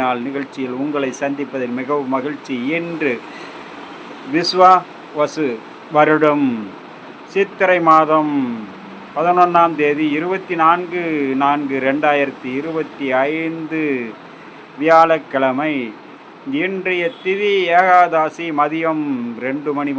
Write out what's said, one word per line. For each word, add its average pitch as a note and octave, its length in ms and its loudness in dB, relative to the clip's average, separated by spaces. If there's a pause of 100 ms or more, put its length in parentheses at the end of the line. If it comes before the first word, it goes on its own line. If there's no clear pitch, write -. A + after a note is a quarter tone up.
நாள் B2+ 240 -2
நிகழ்ச்சியில் C3+ 580 -8
உங்களை C#3+ 260 -2 (120)
சந்திப்பதில் C3+ 580 -4
மிகவும் C3 360 -2
மகிழ்ச்சி. C3+ 400 -6 (220)
இன்று E3 340 -2 (1200)
விஸ்வாவசு E3+ 1120 2 (480)
வருடம் D3+ 520 4 (840)
சித்திரை F#3+ 440 2 (120)
மாதம் D#3 440 4 (840)
பதினொன்னாம் E3+ 640 4
தேதி, D3 260 0 (120)
இருபத்தி F3+ 440 -4
நான்கு F3 400 2 (400)
நான்கு C#3+ 320 0 (120)
ரெண்டாயிரத்தி C#3+ 600 0 (140)
இருபத்தி D#3 440 -6 (220)
ஐந்து, D#3+ 560 -4 (960)
வியாழக்கிழமை. D#3 920 4 (920)
இன்றைய F#3 400 -4 (160)
திதி G3+ 320 0 (240)
ஏகாதாசி E3+ 680 4 (140)
மதியம் D#3 480 0 (380)
ரெண்டு C#3+ 320 -4
மணி C#3+ 220 -4